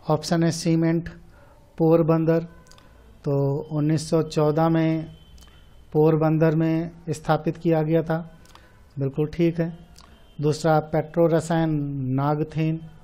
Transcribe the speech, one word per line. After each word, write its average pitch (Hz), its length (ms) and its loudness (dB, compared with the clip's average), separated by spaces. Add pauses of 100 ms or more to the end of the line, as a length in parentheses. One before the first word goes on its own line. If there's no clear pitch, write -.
ऑप्शन 160 360 0
है 165 60 2
सीमेंट, 165 580 0 (680)
पोरबंदर, 165 680 2 (800)
तो 139 460 -2
उन्नीस 156 400 0
सौ 160 120 2
चौदह 156 460 0
में 160 480 0 (760)
पोरबंदर 156 640 2
में 160 360 0 (200)
स्थापित 156 460 -2
किया 165 260 0
गया 160 200 2
था, 160 160 -2 (800)
बिल्कुल 139 280 -2
ठीक 165 340 -2
है। 165 120 -2 (680)
दूसरा 151 420 2
पेट्रो 165 440 0
रसायन 160 520 0 (360)
नागथेन 156 680 -2 (240)